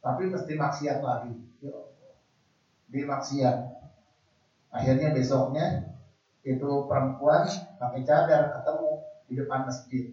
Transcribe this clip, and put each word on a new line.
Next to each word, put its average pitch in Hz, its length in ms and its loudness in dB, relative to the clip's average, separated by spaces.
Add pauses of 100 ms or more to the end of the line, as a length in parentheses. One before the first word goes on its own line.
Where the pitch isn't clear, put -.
Tapi 185 240 0
mesti - 280 -4
maksiat 147 440 0
lagi. 123 360 -4 (280)
Ya. - 120 -10 (1160)
Dia 139 160 -2
maksiat. 135 500 2 (1120)
Akhirnya 131 440 2
besoknya, - 800 0 (460)
itu 139 480 0
perempuan 135 560 4 (320)
pakai 123 240 -4
cadar 156 540 4
ketemu 302 360 -2 (380)
di 131 80 -8
depan 131 300 -2
masjid. 127 460 -6